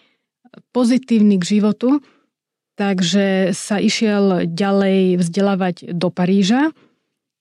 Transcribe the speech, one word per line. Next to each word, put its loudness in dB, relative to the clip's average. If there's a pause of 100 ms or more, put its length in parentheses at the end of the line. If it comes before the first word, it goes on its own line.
(720)
pozitívny 2
k 0
životu, 0 (760)
takže 0
sa -6
išiel 0
ďalej 0
vzdelávať -2
do -2
Paríža. 0 (680)